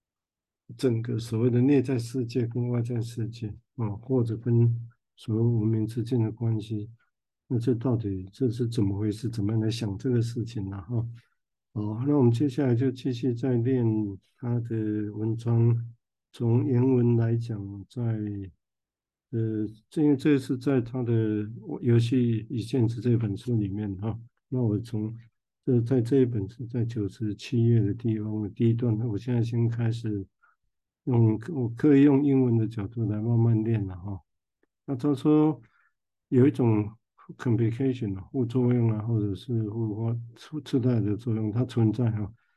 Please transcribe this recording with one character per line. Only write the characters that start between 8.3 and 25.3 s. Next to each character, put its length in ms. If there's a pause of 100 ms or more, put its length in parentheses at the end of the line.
这 180
是 160
怎 160
么 160
回 140
事？ 180
怎 140
么 80
样 80
来 100
想 260
这 140
个 100
事 240
情 240
呢？ 140
哈， 240 (680)
好， 320
那 120
我 60
们 100
接 160
下 180
来 80
就 160
继 220
续 200
再 240
念 300 (520)
他 200
的 540
文 240
章。 500 (460)
从 320
原 200
文 320
来 200
讲， 520
在， 140 (1300)
呃， 340 (220)
这， 120
因 100
为 60
这 220
是 180
在 240
他 220
的 400 (380)
《游 180
戏 500
与 120
现 280
实》 140
这 140
本 200
书 200
里 120
面 280
哈。 200 (320)
那 140
我 160
从 340 (540)